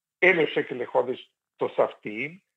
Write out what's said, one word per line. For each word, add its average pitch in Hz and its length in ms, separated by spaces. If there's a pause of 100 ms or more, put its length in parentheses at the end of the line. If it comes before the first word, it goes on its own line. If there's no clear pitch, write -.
(240)
אלף 175 240
שקל 139 260
לחודש 123 560 (300)
תוספתיים, 123 800 (180)